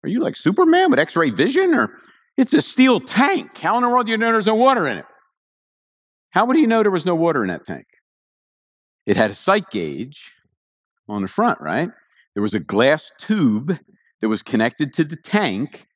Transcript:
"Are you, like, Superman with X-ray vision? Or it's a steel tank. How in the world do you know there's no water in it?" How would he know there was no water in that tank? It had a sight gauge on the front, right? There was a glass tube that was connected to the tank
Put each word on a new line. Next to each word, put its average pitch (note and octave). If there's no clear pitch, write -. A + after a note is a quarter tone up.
"Are -
you, A3
like, -
Superman F4
with B2+
X-ray D#3+
vision? C4+
Or A2+
it's B3+
a -
steel B3
tank. -
How G3
in B3
the A#3+
world B3
do A3
you A3
know A3+
there's G#3+
no A3
water A#3
in G#2+
it?" -
How G3+
would C4
he D4+
know A3+
there G#3
was E3+
no F3+
water D#3+
in F#2+
that -
tank? D2+
It G2+
had G#2+
a -
sight G3
gauge F2
on G#2
the F#2
front, A3
right? A2
There G#2
was G2+
a G#2+
glass B2+
tube D3
that A2
was G#2+
connected B2
to E3
the D#3
tank D3